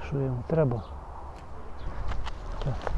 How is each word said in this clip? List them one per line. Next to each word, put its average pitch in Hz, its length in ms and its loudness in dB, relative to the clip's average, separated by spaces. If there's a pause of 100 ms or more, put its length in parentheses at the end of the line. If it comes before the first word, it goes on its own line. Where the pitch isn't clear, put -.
що 151 100 0
йому 131 300 0
треба. 135 360 4 (1800)
Так, 143 120 2 (220)